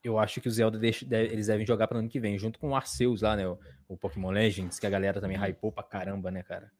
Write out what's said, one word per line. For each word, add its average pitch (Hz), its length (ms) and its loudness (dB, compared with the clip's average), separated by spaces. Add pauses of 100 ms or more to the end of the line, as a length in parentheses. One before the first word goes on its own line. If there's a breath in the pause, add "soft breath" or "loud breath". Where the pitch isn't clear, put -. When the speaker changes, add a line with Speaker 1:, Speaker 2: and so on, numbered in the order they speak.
Speaker 1:
eu 110 160 2
acho 107 200 2
que - 80 -4
o 120 40 0
Zelda 110 260 2
deixa, 113 280 2
de-, 127 100 0 (100)
eles 107 220 -2
devem 107 180 2
jogar 110 220 4
pro 120 100 -2
ano 113 120 -2
que 127 100 -4
vem, 104 180 0
junto 110 220 -4
com 151 100 -4
o 135 60 0
Arceus 123 480 0
lá, 107 120 4
né? 98 120 0
O, 87 100 -4 (300 loud breath)
o 90 100 -12
Pokémon 92 320 -4
Legends, 98 480 2
que - 80 -6
a 101 60 0
galera 98 280 0
também 95 200 -4
Speaker 2:
Uhum. 101 60 0
Speaker 1:
hypou 107 260 -4
pra - 120 -10
caramba, 95 460 -6
né, 92 140 -6
cara? 90 360 -12